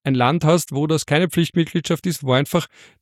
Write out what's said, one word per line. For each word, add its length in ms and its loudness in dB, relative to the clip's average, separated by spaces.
ein 100 0
Land 300 2
hast, 260 2
wo 160 -2
das 180 -2
keine 220 0
Pflichtmitgliedschaft 800 -2
ist, 180 -6
wo 80 -2
einfach 360 0